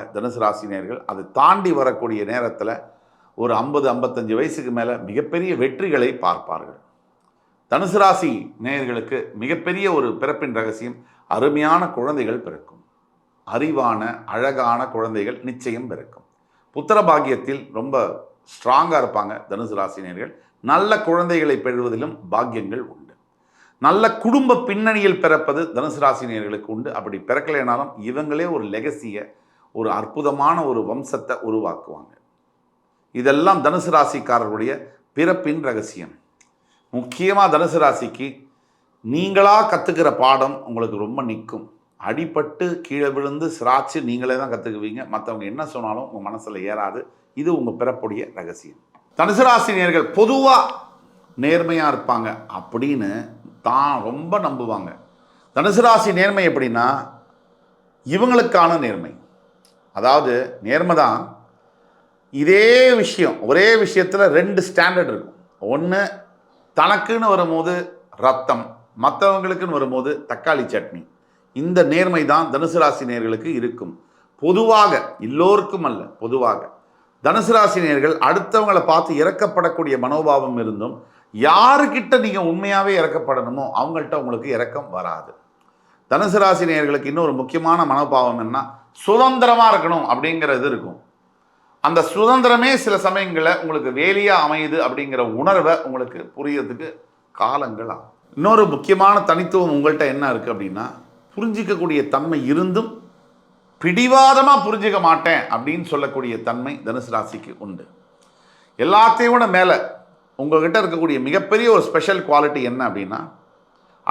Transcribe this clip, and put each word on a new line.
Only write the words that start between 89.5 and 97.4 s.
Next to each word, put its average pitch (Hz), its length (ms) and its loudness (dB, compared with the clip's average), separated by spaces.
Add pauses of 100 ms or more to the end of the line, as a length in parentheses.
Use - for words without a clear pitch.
இருக்கணும் 165 400 0
அப்படிங்கிறது 143 580 0
இருக்கும். 98 280 -8 (920)
அந்த 165 120 4 (140)
சுதந்திரமே 240 560 4 (140)
சில 202 100 2 (100)
சமயங்கள்ல 180 560 2
உங்களுக்கு 156 300 -4 (100)
வேலியா 196 340 4 (120)
அமையுது 156 400 -2
அப்படிங்கிற 131 360 -4 (200)
உணர்வை 165 320 4 (140)
உங்களுக்கு 127 320 -8 (160)
புரியறதுக்கு 143 520 -8 (520)